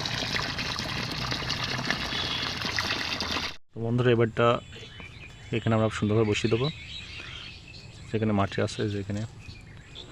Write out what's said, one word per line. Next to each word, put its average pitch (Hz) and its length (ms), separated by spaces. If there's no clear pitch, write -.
তো 113 60
বন্ধুরা, 120 300
এবারটা 117 500
এখানে 113 220
আমরা 110 140
সুন্দরভাবে 107 320
বসিয়ে 110 200
দেবো। 120 180
যেখানে 107 200
মাটি 98 300
আছে, 107 260
যেখানে 101 320